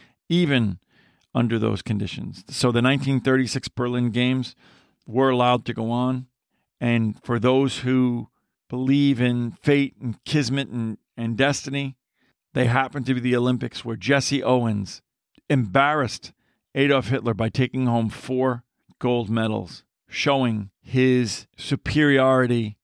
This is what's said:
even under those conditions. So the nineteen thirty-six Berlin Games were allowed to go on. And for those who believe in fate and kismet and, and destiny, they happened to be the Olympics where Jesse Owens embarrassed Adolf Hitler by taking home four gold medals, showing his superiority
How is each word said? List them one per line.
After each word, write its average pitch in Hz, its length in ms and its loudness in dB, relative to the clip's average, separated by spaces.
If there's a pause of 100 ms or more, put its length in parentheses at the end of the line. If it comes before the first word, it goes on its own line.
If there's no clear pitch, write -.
(280)
even 139 520 0 (560)
under 117 200 2
those 107 260 -2
conditions. 104 680 -6
So 123 240 0
the 120 100 2
nineteen 135 380 0
thirty-six 131 480 0
Berlin 123 420 -2
Games 127 460 -2 (500)
were 131 240 2
allowed 123 360 2
to 120 60 -4
go 113 200 -4
on. 127 340 -2 (540)
And 117 420 0
for 120 160 -2
those 131 400 2
who 123 500 0 (400)
believe 135 520 2
in 120 320 0
fate 143 500 2
and 120 220 -6
kismet 139 420 0
and, 113 320 -6 (180)
and 117 200 -4
destiny, 139 600 -2 (580)
they 127 100 2
happened 131 420 -2
to 131 80 0
be 123 60 -2
the 123 160 0
Olympics 123 480 -2
where 117 100 -6
Jesse 135 480 0
Owens 113 580 0 (480)
embarrassed 135 840 0 (420)
Adolf 139 320 2
Hitler 117 280 -2
by 110 160 -2
taking 127 360 0
home 117 240 0
four 127 540 -4 (340)
gold 120 320 0
medals, 110 540 -4 (240)
showing 120 600 0 (120)
his 127 640 0 (100)
superiority 131 1300 2